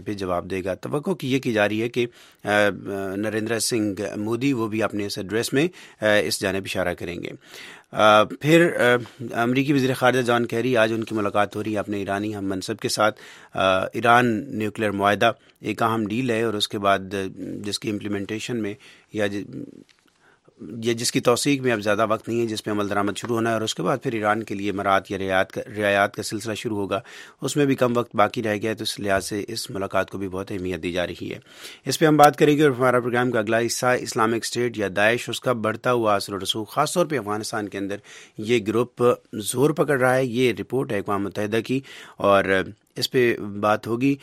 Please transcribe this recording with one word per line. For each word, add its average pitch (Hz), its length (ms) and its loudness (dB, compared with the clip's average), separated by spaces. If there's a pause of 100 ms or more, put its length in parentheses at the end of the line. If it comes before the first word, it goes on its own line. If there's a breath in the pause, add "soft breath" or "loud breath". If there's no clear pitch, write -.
پہ 107 80 -6
جواب 90 380 -2
دے 95 120 -4
گا۔ 92 100 -2
توقع 143 380 -4
کی 135 220 -2
یہ 135 60 2
کی 127 140 -2
جا 104 160 4
رہی 107 120 -2
ہے 120 80 -2
کہ، 120 160 -2 (380 loud breath)
آ، 101 60 -4 (680)
نریندر 107 440 -2
سنگھ 107 420 -2 (140)
مودی 117 380 -2
وہ 113 140 -2
بھی 107 160 -2
اپنے 101 220 -2
اس 101 120 -8
ایڈریس 104 360 -4
میں، 151 140 4 (340 loud breath)
آ، 107 140 4
اس 98 260 0
جانب 98 240 -2
اشارہ 87 280 -2
کریں 87 300 -8
گے۔ 85 60 -10 (600 loud breath)
آ، 107 320 8
پھر، 165 460 4 (100)
آ، 123 160 6 (460 loud breath)
امریکی 131 320 2
وزیر 131 200 2
خارجہ 127 280 4
جان 120 240 2
کیری، 117 320 0
آج 110 160 4
ان 113 100 -2
کی 107 120 -8
ملاقات 104 400 0
ہو 104 80 -4
رہی 107 100 -4
ہے 101 60 -2
اپنے 101 180 -4
ایرانی 101 380 -4
ہم 98 100 -8
منصب 98 320 -4
کے 123 120 -4
ساتھ۔ 107 300 2 (340 loud breath)
آ، 95 260 2
ایران 110 760 2
نیوکلیئر 107 340 -2
معاہدہ 101 400 2 (300 soft breath)
ایک 104 200 -4
اہم 113 260 0
ڈیل 120 220 -4
ہے 113 120 0
اور 113 120 -2
اس 104 140 -4
کے 110 120 -6
بعد 98 200 2 (680)
جس 101 140 -6
کی 113 100 -6
implementation 104 720 -6
میں 104 120 -4 (400 loud breath)
یا 104 140 0
ج-، 101 140 -4 (1400 soft breath)
یا 120 100 0
جس 117 180 -2
کی 139 80 2
توثیق 131 420 2
میں 127 100 2
اب 110 80 0
زیادہ 104 300 2
وقت 107 180 -2
نہیں 117 140 0
ہے، 117 40 2
جس 110 180 -4
پہ 110 80 -4
عمل 104 180 -2
درآمد 101 280 0
شروع 113 180 -4
ہونا 113 140 0
ہے 113 40 0
اور 110 80 -2
اس 107 140 -4
کے - 80 -6
بعد 135 200 0
پھر 127 100 -4
ایران 104 300 0
کے 104 120 -8
لیے 101 160 -4
امارات 98 400 2
یا 98 60 -4
رعایت 95 340 0
کا، - 100 -8 (160)
رعایت 101 360 2
کا 104 100 -8
سلسلہ 110 300 -6
شروع 107 240 -4
ہوگا، 98 240 -2 (400 loud breath)
اس 143 160 -4
میں 147 80 4
بھی 135 100 2
کم 123 220 2
وقت 120 180 -4
باقی 107 280 2
رہ 107 180 0
گیا 110 80 -2
ہے، 110 60 -2
تو 110 80 -10
اس - 160 -6
لحاظ 98 260 0
سے 104 220 -6
اس 110 220 -10
ملاقات 95 400 -2
کو 95 80 -12
بھی 98 100 -6
بہت 92 240 -8
اہمیت 92 320 -6
دی 90 80 -4
جا 87 160 -2
رہی - 260 -10
ہے۔ - 60 -12 (460 loud breath)
اس 135 140 -4
پہ 170 60 6
ہم 151 120 6
بات 147 200 8
کریں 147 200 4
گے 156 60 4
اور 147 80 6
ہمارا 123 280 2
پروگرام 120 320 0
کا 117 80 2
اگلا 113 260 0
حصہ 113 200 -4
اسلامک 113 580 0
اسٹیٹ 120 340 -4
یا 104 180 -2
داعش، 110 340 2
اس 113 120 -8
کا 127 120 0
بڑھتا 110 380 -2
ہوا 110 240 4
اثر 101 180 -4
و 95 60 -4
رسوخ، 104 320 -6
خاص 147 220 0
طور 175 120 2
پہ 151 120 -4
افغانستان 104 520 -6
کے 101 80 -10
اندر 98 180 -4 (420 loud breath)
یہ 117 300 0
گروپ 120 360 0 (300)
زور 120 360 0
پکڑ 151 300 0
رہا 127 160 4
ہے۔ 131 100 2
یہ 120 340 2
رپورٹ 127 320 -4
ہے 104 60 -2
اقوام 98 260 -2
متحدہ 104 420 -2
کی 127 140 -2 (380 loud breath)
اور 98 260 6 (520)
اس - 160 -6
پہ 120 260 2
بات 104 500 -2
ہوگی، 127 360 0